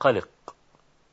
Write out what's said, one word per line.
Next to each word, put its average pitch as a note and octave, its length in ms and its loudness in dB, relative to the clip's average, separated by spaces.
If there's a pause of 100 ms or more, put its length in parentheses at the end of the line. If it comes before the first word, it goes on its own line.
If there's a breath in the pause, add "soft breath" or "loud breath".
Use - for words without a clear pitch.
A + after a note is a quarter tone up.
قلق A#2+ 280 0 (840)